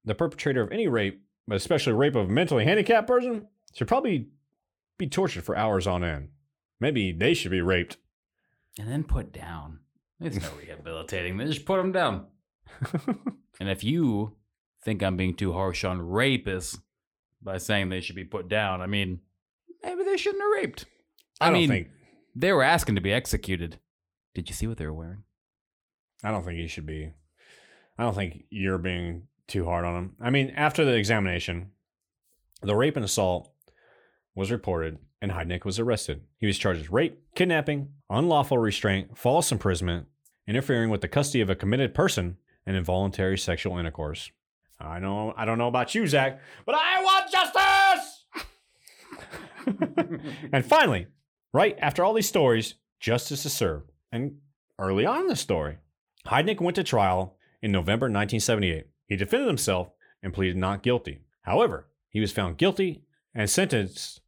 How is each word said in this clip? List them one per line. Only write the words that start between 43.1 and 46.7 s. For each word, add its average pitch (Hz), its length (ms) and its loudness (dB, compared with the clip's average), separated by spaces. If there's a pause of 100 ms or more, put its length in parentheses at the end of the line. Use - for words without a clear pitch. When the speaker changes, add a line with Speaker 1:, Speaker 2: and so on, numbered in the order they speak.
Speaker 1:
sexual 90 400 -2
intercourse. 78 520 -6 (480)
I 80 200 -10
know, 101 380 -2
I 110 100 -2
don't 113 120 0
know 120 100 2
about 120 260 0
you, 220 120 0
Zach, 135 320 2 (280)
but 247 100 0